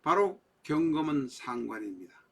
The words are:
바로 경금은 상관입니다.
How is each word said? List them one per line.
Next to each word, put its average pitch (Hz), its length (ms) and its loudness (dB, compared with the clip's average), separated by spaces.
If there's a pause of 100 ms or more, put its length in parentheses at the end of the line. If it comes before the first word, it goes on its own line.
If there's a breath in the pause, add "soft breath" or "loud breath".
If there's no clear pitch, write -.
바로 190 360 4 (240)
경금은 151 640 2
상관입니다. 110 880 -8 (160)